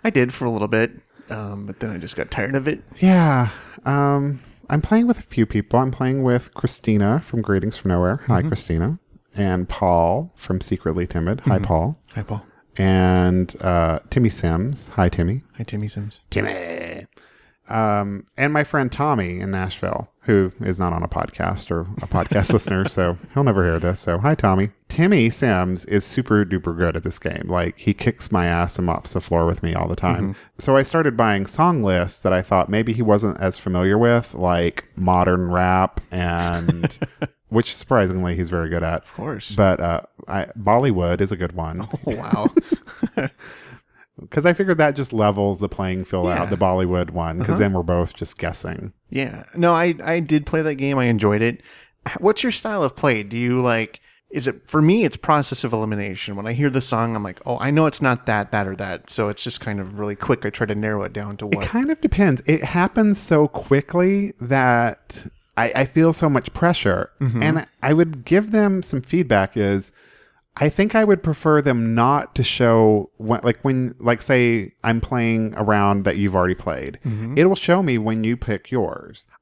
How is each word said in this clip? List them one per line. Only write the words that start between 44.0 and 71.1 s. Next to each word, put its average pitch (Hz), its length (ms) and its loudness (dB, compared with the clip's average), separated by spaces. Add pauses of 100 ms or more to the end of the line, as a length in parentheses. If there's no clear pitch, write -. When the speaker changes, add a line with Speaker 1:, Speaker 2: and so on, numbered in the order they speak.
Speaker 2:
'Cause 151 140 0
I 175 60 6
figured 175 280 0
that 147 180 2
just 135 160 -6
levels 101 480 2
the 98 80 -4
playing 92 340 -4
field 90 240 -4
Speaker 1:
Yeah. 87 140 0
Speaker 2:
out, 90 80 -4
the 98 80 -2
Bollywood 90 540 0
one, 82 280 -4
'cause 107 120 -2
Speaker 1:
Uh-huh. 92 80 0
Speaker 2:
then 104 120 2
we're 90 120 0
both 87 300 -2
just - 240 -14
guessing. 87 540 -10 (180)
Speaker 1:
Yeah. - 340 -8 (120)
No, 175 180 2
I, 170 300 0
I 165 160 -2
did 151 260 0
play 160 160 -2
that 151 140 -2
game. 135 220 -2
I 127 80 2
enjoyed 107 360 2
it. 117 200 0 (440)
H-, - 140 -10
what's 214 240 2
your 240 80 0
style 208 320 -4
of 131 140 -2
play? 117 260 0
Do 104 140 -8
you, 123 240 0
like, 117 400 -2 (280)
is 127 160 -6
it, - 220 -6
for - 140 2
me, 190 240 4
it's - 100 -2
process - 480 0
of 120 80 -4
elimination. 104 640 -4
When 98 120 -10
I 113 40 -6
hear 139 180 0
the 131 120 0
song, 117 340 -2
I'm 107 80 -4
like, 92 220 -10
"Oh, 123 140 -4
I 131 120 -2
know 156 140 4
it's - 160 -2
not 127 240 0
that, 104 260 -2
that, 101 160 -2
or 95 80 -8
that." 95 340 -10
So 104 200 -2
it's 104 120 -8
just - 200 -8
kind 104 180 -6
of 95 180 -10
really 104 200 -6
quick. - 280 0
I 107 40 0
try 110 180 -4
to 104 80 -2
narrow 107 280 -2
it 90 100 -10
down 101 240 -10
to 107 100 -12
Speaker 2:
It 101 80 0
Speaker 1:
what 101 100 -4
Speaker 2:
kind 254 240 -2
of 320 120 -4
depends. 185 440 2
It 156 200 2
happens 196 520 2
so 151 300 4
quickly 185 960 0
that 123 800 0 (320)
I, 117 180 0
I 131 120 2
feel 160 260 4
so 165 180 0
much 131 240 0
pressure. 101 560 0 (120)
Speaker 1:
Mm-hmm. 120 200 0
Speaker 2:
And 156 260 2 (140)
I 139 120 2
would 156 320 0
give 208 260 2
them 202 320 2
some 131 180 -4
feedback 117 540 0
is, 98 380 0 (640)
I 147 100 2
think 196 260 0
I 220 120 4
would 196 180 4